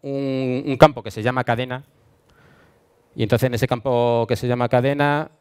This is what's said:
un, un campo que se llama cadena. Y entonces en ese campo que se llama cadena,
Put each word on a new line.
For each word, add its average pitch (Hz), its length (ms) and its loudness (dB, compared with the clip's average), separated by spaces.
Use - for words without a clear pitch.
un, 135 640 -4
un 135 100 -4
campo 131 260 6
que 107 80 -10
se 107 120 -8
llama 123 200 0
cadena. 127 420 -4
Y 113 60 -4
entonces 117 240 2
en 120 80 -2
ese 120 140 0
campo 120 580 0
que - 80 -2
se 123 140 -4
llama 123 200 0
cadena, 143 640 0